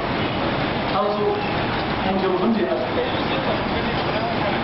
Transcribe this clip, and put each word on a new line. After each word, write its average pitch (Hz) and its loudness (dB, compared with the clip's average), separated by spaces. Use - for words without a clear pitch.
An 208 2
so 208 2
mun 190 0
je 190 2
mun 185 2
je 220 2
aski. 165 0